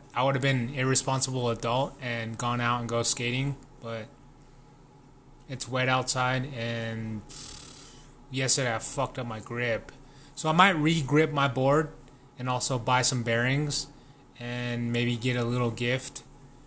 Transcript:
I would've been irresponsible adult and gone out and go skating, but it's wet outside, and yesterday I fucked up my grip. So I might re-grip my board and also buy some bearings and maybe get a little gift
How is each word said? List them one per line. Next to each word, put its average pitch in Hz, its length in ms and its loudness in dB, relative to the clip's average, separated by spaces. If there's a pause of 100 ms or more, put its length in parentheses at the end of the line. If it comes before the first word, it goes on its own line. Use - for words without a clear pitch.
(120)
I 127 120 0
would've 135 180 2
been 123 320 2
irresponsible 131 760 2
adult 117 520 0
and 117 360 -6
gone 120 240 0
out 120 200 2
and 117 80 -6
go 117 160 0
skating, 127 520 0 (240)
but 113 260 -8 (1400)
it's 131 200 -6
wet 127 200 0
outside, 127 640 0
and 113 680 -4 (1120)
yesterday 131 420 2
I 110 60 -4
fucked 131 400 -4
up 123 60 -6
my 110 120 -8
grip. 117 540 -4 (420)
So - 140 -2
I 156 40 4
might 185 180 8
re-grip 151 600 4
my 143 160 2
board 139 440 2 (500)
and 127 80 -4
also 127 300 0
buy 127 240 4
some 123 220 0
bearings 127 640 0 (500)
and 120 540 -4
maybe 120 240 0
get 123 200 0
a 123 60 0
little 120 300 0
gift 123 500 -4 (440)